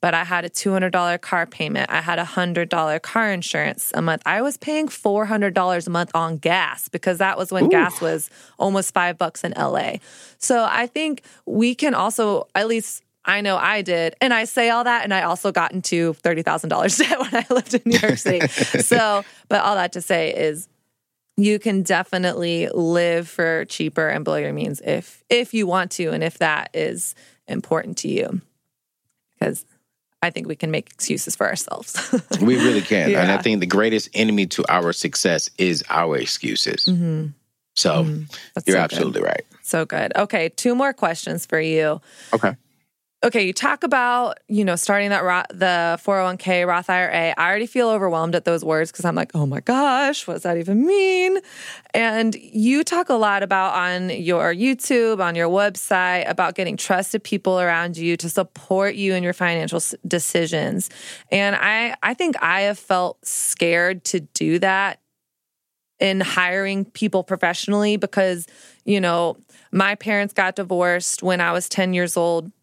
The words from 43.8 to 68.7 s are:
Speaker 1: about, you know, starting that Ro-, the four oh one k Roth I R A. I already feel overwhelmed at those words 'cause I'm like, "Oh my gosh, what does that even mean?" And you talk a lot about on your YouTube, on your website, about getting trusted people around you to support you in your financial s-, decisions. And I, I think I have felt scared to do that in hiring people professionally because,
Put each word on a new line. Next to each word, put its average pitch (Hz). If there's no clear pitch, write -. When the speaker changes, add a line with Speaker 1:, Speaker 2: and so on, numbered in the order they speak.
Speaker 1:
about, 247
you 208
know, 175
starting 202
that 196
Ro-, 180
the 170
four 196
oh 185
one 185
k 180
Roth 175
I 180
R 175
A. 165
I 170
already 208
feel 240
overwhelmed 170
at 170
those 165
words 160
'cause -
I'm 170
like, 165
"Oh 151
my 139
gosh, 277
what 175
does -
that 175
even 202
mean?" 381
And 226
you 247
talk 349
a 285
lot 208
about 190
on 180
your 170
YouTube, 233
on 170
your 170
website, 185
about 180
getting 185
trusted 196
people 185
around 175
you 170
to 170
support 190
you 196
in 180
your 175
financial 170
s-, -
decisions. 165
And 202
I, 220
I 240
think 330
I 180
have 202
felt 180
scared 175
to 180
do 156
that 190
in 190
hiring 196
people 196
professionally 202
because, 185